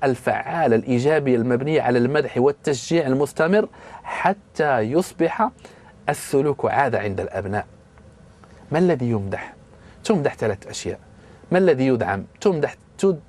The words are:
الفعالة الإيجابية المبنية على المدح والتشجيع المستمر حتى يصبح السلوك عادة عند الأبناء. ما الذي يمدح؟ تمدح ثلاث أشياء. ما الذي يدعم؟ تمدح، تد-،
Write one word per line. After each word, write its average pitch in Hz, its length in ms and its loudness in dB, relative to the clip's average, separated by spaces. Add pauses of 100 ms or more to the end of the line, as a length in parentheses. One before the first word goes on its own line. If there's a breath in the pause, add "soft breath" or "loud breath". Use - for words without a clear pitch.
الفعالة 127 720 0
الإيجابية 131 600 2
المبنية 127 460 0
على 123 180 2
المدح 123 380 0
والتشجيع 143 720 0
المستمر 160 600 2 (360 loud breath)
حتى - 760 -2
يصبح 165 720 0 (600 loud breath)
السلوك 143 560 -2
عادة 113 340 0
عند 98 200 -4
الأبناء. 98 460 -4 (1080 loud breath)
ما 147 80 0
الذي 151 300 2
يمدح؟ 98 440 -4 (500 loud breath)
تمدح 156 320 0
ثلاث 107 320 -4
أشياء. - 320 -10 (520 loud breath)
ما 175 60 2
الذي 151 300 4
يدعم؟ 98 360 0 (180)
تمدح، 160 340 0 (220)
تد-، 185 320 0